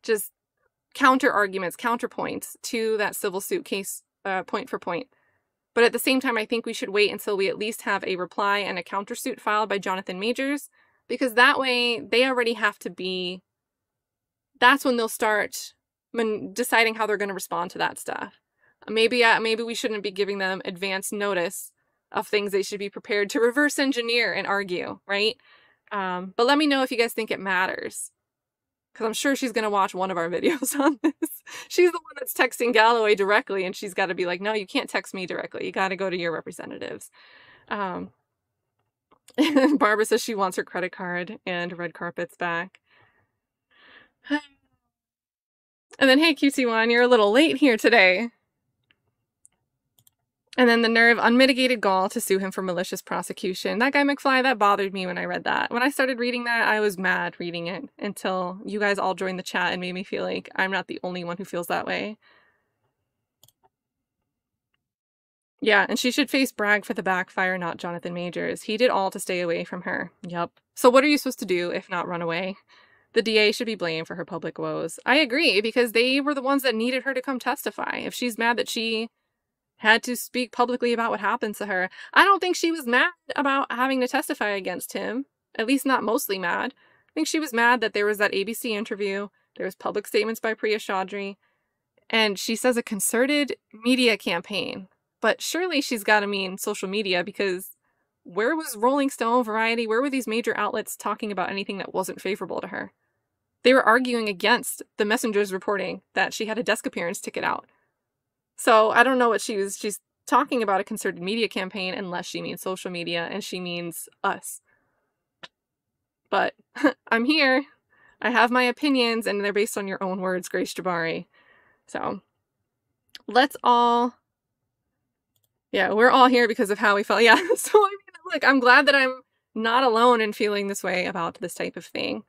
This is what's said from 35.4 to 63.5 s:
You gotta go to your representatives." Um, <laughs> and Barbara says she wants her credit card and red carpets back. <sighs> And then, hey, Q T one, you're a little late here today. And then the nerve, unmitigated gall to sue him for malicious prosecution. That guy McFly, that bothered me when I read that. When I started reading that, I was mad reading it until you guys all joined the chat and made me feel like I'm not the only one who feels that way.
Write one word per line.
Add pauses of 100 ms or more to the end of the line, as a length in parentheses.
You
gotta
go
to
your
representatives." (580)
Um, (600)
<laughs>
and
Barbara
says
she
wants
her
credit
card
and
red
carpets
back.
<sighs> (3000)
And
then,
hey,
Q
T
one,
you're
a
little
late
here
today. (2250)
And
then
the
nerve,
unmitigated
gall
to
sue
him
for
malicious
prosecution.
That
guy
McFly,
that
bothered
me
when
I
read
that.
When
I
started
reading
that,
I
was
mad
reading
it (100)
until
you
guys
all
joined
the
chat
and
made
me
feel
like
I'm
not
the
only
one
who
feels
that
way. (3500)